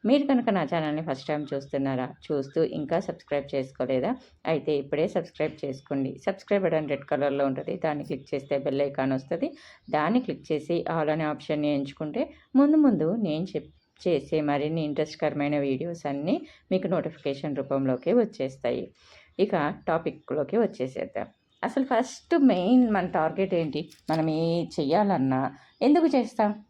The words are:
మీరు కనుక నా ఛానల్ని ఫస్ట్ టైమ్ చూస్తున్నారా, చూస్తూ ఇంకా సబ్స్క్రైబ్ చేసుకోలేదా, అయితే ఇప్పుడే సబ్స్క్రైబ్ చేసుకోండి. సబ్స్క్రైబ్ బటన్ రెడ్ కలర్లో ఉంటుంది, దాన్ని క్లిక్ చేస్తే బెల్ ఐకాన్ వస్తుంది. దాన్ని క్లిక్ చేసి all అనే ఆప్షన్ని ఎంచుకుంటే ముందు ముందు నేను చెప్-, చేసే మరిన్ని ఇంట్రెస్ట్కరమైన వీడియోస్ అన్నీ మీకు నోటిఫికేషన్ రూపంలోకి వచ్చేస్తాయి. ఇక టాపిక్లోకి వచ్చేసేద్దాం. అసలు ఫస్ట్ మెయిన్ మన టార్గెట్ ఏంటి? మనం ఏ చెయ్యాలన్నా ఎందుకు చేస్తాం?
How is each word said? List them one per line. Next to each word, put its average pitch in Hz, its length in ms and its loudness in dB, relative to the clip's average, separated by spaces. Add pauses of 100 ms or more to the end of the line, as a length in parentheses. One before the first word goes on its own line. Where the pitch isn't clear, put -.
మీరు 269 220 4
కనుక 247 220 2
నా 190 140 2
ఛానల్ని 156 380 -2
ఫస్ట్ 151 260 -6
టైమ్ 151 260 -4
చూస్తున్నారా, 135 560 -2 (220)
చూస్తూ 139 320 0
ఇంకా 151 360 -2
సబ్స్క్రైబ్ 143 560 -6
చేసుకోలేదా, 131 600 -2 (300)
అయితే 156 320 0
ఇప్పుడే 143 300 0
సబ్స్క్రైబ్ 156 580 -4
చేసుకోండి. 135 600 -4
సబ్స్క్రైబ్ 196 380 0
బటన్ 156 260 0
రెడ్ 139 160 -4
కలర్లో 139 400 0
ఉంటుంది, 135 380 -4
దాన్ని 147 200 -2
క్లిక్ 143 320 -8
చేస్తే 139 220 -2
బెల్ 139 240 -2
ఐకాన్ 139 320 0
వస్తుంది. - 440 -4 (320)
దాన్ని 165 300 2
క్లిక్ - 320 -6
చేసి 156 340 -2 (120)
all 151 120 0
అనే 156 140 0
ఆప్షన్ని 151 500 -2
ఎంచుకుంటే 151 600 -4 (220)
ముందు 285 220 6
ముందు 202 380 4
నేను 170 280 0
చెప్-, - 640 -8
చేసే 151 340 0
మరిన్ని 151 420 0
ఇంట్రెస్ట్కరమైన 147 760 -2
వీడియోస్ 143 460 -2
అన్నీ 151 360 -2 (300)
మీకు 185 160 0
నోటిఫికేషన్ 151 680 -4
రూపంలోకి 135 580 0
వచ్చేస్తాయి. 135 760 -2 (480)
ఇక 156 340 0 (140)
టాపిక్లోకి 156 680 -2
వచ్చేసేద్దాం. - 680 -4 (380)
అసలు - 200 -2
ఫస్ట్ 262 560 -2
మెయిన్ 233 520 6
మన 185 160 2
టార్గెట్ 175 460 0
ఏంటి? 151 360 -2 (220)
మనం 160 180 2
ఏ 165 360 0
చెయ్యాలన్నా 139 880 2 (280)
ఎందుకు 302 240 6
చేస్తాం? 233 500 2 (140)